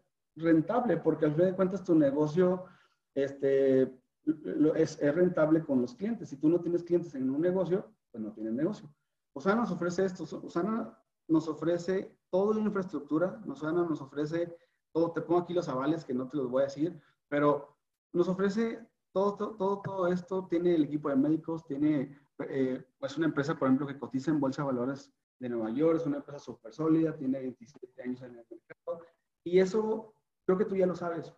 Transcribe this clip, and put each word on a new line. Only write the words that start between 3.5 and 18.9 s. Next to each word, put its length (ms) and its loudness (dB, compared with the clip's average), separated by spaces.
lo, 540 2
es, 260 2
es 100 4
rentable 520 4
con 160 2
los 160 -4
clientes. 320 -6
Si 80 -12
tú 120 2
no 120 4
tienes 240 -2
clientes 320 -2
en 140 -2
un 100 -2
negocio, 520 0
pues 100 -10
no 100 -8
tienes 200 -6
negocio. 360 -4
Osana 300 0
nos 100 -2
ofrece 320 -2
esto, 180 -4
Osana 760 -6
nos 220 2
ofrece 680 -4
toda 240 2
la 60 0
infraestructura, 880 -2
Osana 340 -2
nos 180 -2
ofrece 560 -4
todo, 180 2
te 120 -6
pongo 180 2
aquí 120 -8
los 160 0
avales 360 -2
que 100 -6
no 140 -4
te 80 -8
los 120 -2
voy 140 2
a 40 2
decir, 300 -4
pero 480 0
nos 160 2
ofrece 580 -2